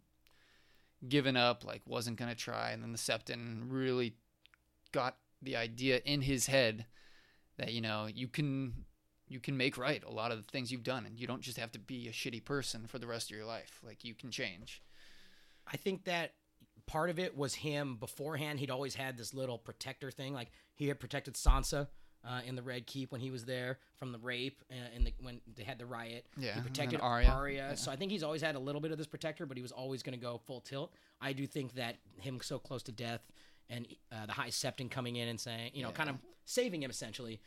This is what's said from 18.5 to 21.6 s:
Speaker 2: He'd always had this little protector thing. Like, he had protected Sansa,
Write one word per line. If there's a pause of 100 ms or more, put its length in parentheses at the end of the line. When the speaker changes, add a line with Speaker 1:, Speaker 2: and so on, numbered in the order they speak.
Speaker 2:
He'd
always
had
this
little
protector
thing.
Like, (240)
he
had
protected
Sansa, (360)